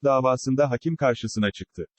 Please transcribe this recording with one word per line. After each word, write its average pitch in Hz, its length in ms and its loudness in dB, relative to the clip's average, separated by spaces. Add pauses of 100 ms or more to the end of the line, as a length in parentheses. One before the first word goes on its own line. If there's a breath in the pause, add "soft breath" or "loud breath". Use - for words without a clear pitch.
davasında 131 680 2
hakim 160 240 -2
karşısına 113 560 0
çıktı. - 340 -12 (140)